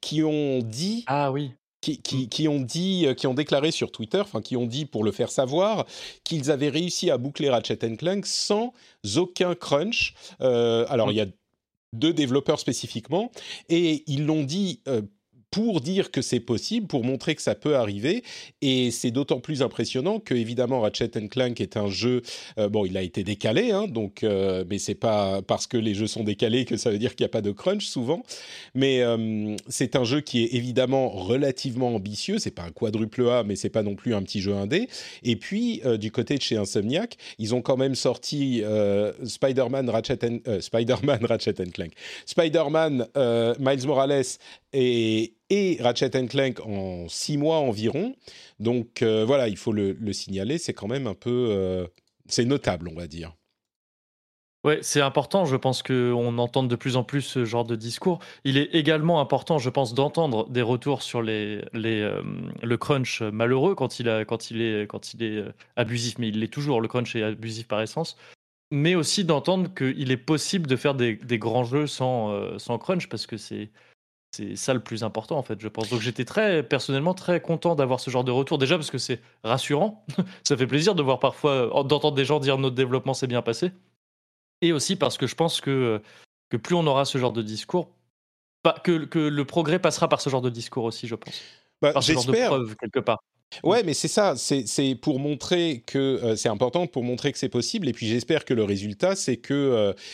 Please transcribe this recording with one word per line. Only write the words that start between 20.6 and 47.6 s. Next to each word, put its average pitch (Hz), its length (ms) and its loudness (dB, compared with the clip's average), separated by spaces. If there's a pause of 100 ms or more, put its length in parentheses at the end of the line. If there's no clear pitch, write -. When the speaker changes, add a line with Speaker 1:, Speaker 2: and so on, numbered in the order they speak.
Speaker 1:
Ratchet 107 340 0
and 107 120 -4
Clank 123 340 0
est 101 160 -4
un 104 80 0
jeu, 113 340 0 (380)
euh, 104 100 2
bon, 104 160 2
il 92 140 -2
a - 40 -2
été 92 220 -4
décalé, 113 460 0
hein, 208 160 0
donc, 110 380 -4
euh, 95 440 2
mais 98 80 -4
c'est 98 180 -4
pas 101 460 2
parce - 260 -2
que 123 120 -2
les 110 160 0
jeux 107 120 0
sont 110 160 -4
décalés 113 440 2
que 113 100 -2
ça 113 140 0
veut 104 80 0
dire 117 180 -2
qu'il 117 80 0
y - 0 -
a 104 60 -2
pas 117 100 0
de 104 100 -2
crunch, 196 360 -2
souvent, 139 360 -2 (520)
mais, 131 260 4
euh, 110 560 0 (120)
c'est 127 280 -2
un 127 80 4
jeu 135 160 2
qui 120 240 0
est 117 100 -2
évidemment 127 540 2
relativement 123 840 0
ambitieux, 107 440 -4
c'est 104 120 -4
pas 87 140 -14
un 85 60 -10
quadruple 110 600 0
A, 123 120 4
mais 104 140 -2
c'est - 140 -4
pas 110 120 2
non 101 120 -2
plus 117 200 -4
un 98 80 0
petit 95 200 -4
jeu 101 120 0
indé, 117 320 0 (360)
et 117 140 2
puis, 226 500 -2
euh, 117 100 2
du 107 160 -4
côté 120 240 0
de 131 60 -2
chez 110 160 0
Insomniac, 113 580 -2 (220)
ils 110 160 0
ont 120 80 2
quand 131 160 2
même 135 160 2
sorti, 131 720 0
euh, 104 500 2 (100)
Spider-Man 131 640 0
Ratchet 113 380 0
and, 117 200 -2
euh, 104 140 0
Spider-Man 120 640 2
<laughs> - 0 -
Ratchet 110 380 0
and 90 100 -4
Clank, 85 200 -8 (340)
Spider-Man, 156 880 2
euh, 117 420 4
Miles 135 280 2
Morales 139 380 2 (500)
et, 113 580 2 (160)
et 196 320 2
Ratchet 120 340 -2
and 131 120 0
Clank 131 340 -2
en 95 480 -8
six - 300 -6
mois 160 180 0
environ. 131 580 -2 (460)